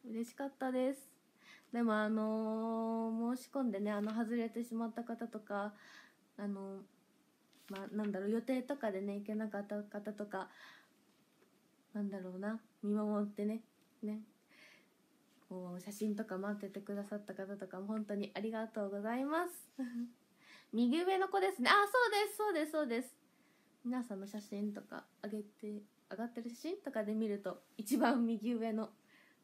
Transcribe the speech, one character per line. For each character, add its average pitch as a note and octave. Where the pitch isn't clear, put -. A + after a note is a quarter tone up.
嬉 A#3
し -
か C#4
っ C#4
た C4
で B3+
す。 -
で A#3
も、 A3
あ G#3+
の A3
ー、 A#3
申 B3+
し -
込 C#4
ん A#3
で G3
ね、 G#3
あ G#3
の、 G#3+
外 A3
れ A#3
て A#3
し A#3
ま A3+
っ A3
た A#3
方 A#3
と A3
か、 G#3
あ G3+
の、 G3
ま G3
あ、 -
な G#3+
ん G3+
だ F#3
ろ G3
う、 G#3
予 A3+
定 B3+
と C#4+
か A3
で F#3+
ね、 G3+
行 G3+
け G#3+
な G#3+
か G3+
っ G3+
た G#3
方 G#3
と G#3
か、 F#3+
な G#3
ん G3+
だ G3
ろ F#3
う F#3
な、 G#3+
見 G#3
守 G#3+
っ G3+
て G#3
ね、 A3
ね、 G#3+
こ F3+
う、 -
写 G3+
真 G#3
と A3
か F#3
待 G#3
っ -
て G3+
て G3+
く G3+
だ G3+
さ G#3
っ G#3
た F#3+
方 G3
と F#3+
か F#3
も G3
本 G#3+
当 G#3
に G3+
あ F#3+
り A3
が A3
と G#3
う -
ご G3+
ざ A3+
い C4
ま E4
す。 -
<laughs> A#3+
右 B3
上 F#4+
の F#4+
子 G4
で F#4+
す D#4
ね。 C4
あ、 F4
そ G4+
う G4+
で G4+
す、 -
そ G#4+
う F#4+
で D#4
す、 D#4
そ D#4
う C#4+
で A#3
す。 -
皆 B3
さ G#3
ん F#3+
の G3
写 G#3
真 G#3
と G3+
か -
上 G#3
げ G#3+
て、 G#3
上 F#3+
が A3+
っ A#3+
て A#3
る A#3
写 A#3+
真 F#4
と C#4+
か G3+
で G#3+
見 A3
る G3+
と、 G3
一 A3
番 A#3
右 A3+
上 A3
の A3